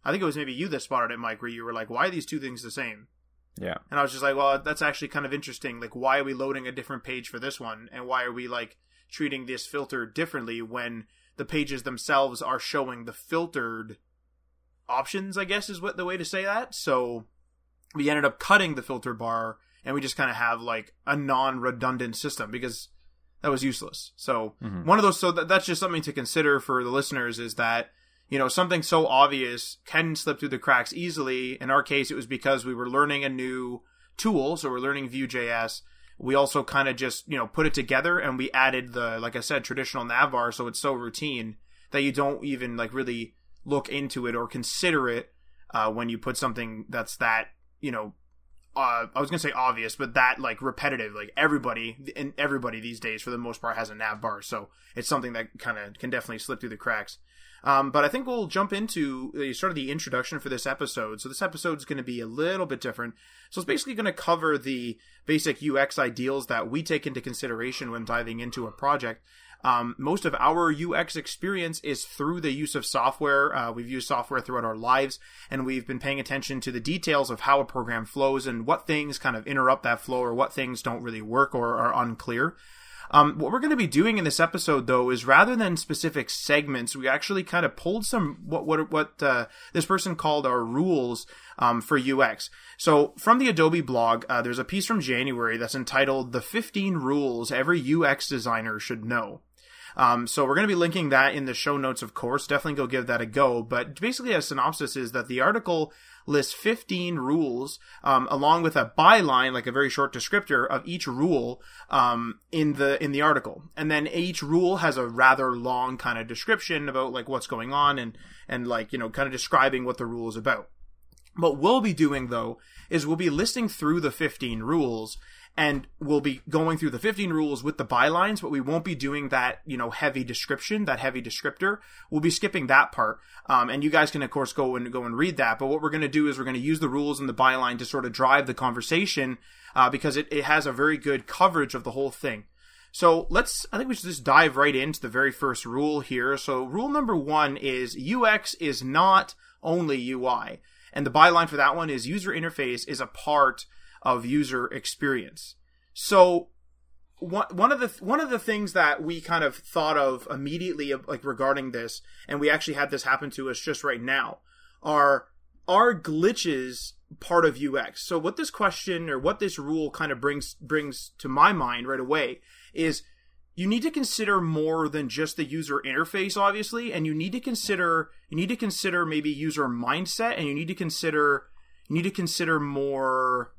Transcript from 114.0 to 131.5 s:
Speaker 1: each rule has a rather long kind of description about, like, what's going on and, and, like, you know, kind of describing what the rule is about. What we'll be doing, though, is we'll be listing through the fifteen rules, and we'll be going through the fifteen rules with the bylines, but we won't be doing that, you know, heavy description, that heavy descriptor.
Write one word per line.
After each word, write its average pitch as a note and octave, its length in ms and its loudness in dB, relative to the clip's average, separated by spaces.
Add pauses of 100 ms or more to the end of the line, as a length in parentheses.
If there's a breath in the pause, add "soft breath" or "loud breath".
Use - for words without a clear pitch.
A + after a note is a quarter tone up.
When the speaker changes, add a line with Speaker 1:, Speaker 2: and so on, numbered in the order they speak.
Speaker 1:
each F3 340 -4
rule F3 360 2
has D#3+ 180 0
a B2+ 120 -2
rather C3 440 6
long B2+ 460 -2
kind A#2+ 200 -4
of A2+ 80 -8
description D3 640 -2
about, C3 240 -2
like, B2 160 -8
what's C3 200 -4
going A#2+ 260 -6
on C#3+ 260 2
and, A#2 180 -8 (300 loud breath)
and, B2 200 -4
like, A#2 260 -4
you B2+ 60 -4
know, A2+ 100 -4
kind C#3 160 -2
of C3 80 -6
describing C3 500 4
what B2 140 -2
the B2 80 -4
rule A#2 240 -6
is A2 80 -8
about. A2 320 0 (680)
What E3 220 2
we'll G#3+ 240 6
be G#3 120 2
doing, C#3+ 340 2
though, A#2 320 -4 (300 loud breath)
is D#3 160 0
we'll D#3+ 120 0
be F3 120 2
listing G#3+ 380 0
through D#3 320 0
the D3 120 0
fifteen B2 500 -4
rules, A#2+ 560 -2 (400 loud breath)
and C#3+ 300 2 (120)
we'll D3 220 2
be C#3 260 -2
going D#3+ 300 2
through D#3 140 0
the A#2+ 80 -6
fifteen G3 320 0
rules D3 320 0
with D3+ 140 -4
the C3 80 -4
bylines, E3 560 2
but D#3 100 -6
we C#3 100 0
won't D#3+ 240 -2
be F3 100 -4
doing C#3 340 -4
that, B2+ 360 0
you C3+ 120 -6
know, A#2 140 -4
heavy C3 340 -2
description, C#3+ 600 -4
that C3 140 0
heavy C3 220 -2
descriptor. D3 580 -4 (300 loud breath)